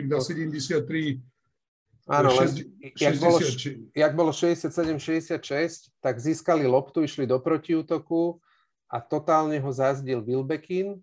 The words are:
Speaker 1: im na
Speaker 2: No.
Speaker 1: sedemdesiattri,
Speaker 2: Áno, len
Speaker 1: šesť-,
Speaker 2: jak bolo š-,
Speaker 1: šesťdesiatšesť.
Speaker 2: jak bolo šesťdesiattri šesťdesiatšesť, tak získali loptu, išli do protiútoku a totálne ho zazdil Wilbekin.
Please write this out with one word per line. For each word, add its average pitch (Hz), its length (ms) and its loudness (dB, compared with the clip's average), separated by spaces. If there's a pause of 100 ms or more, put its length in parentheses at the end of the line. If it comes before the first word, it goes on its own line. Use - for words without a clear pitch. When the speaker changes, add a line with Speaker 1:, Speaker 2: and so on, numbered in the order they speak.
Speaker 1:
im 143 80 -4
na 143 80 0
Speaker 2:
No. 127 60 -2
Speaker 1:
sedemdesiattri, 151 960 -4 (880)
Speaker 2:
Áno, 139 240 4
len 131 160 4
Speaker 1:
šesť-, - 160 -4 (320)
Speaker 2:
jak 147 240 2
bolo 170 160 6
š-, 160 80 4
Speaker 1:
šesťdesiatšesť. 127 480 -6
Speaker 2:
jak 151 240 4
bolo 160 160 2
šesťdesiattri 165 640 0
šesťdesiatšesť, 160 840 -4 (200)
tak 123 160 -2
získali 151 480 0
loptu, 131 400 2
išli 139 240 -4
do 127 80 4
protiútoku 160 1040 -2 (480)
a 120 160 -8
totálne 151 560 0
ho 135 80 -4
zazdil 131 560 -2
Wilbekin. 156 800 -4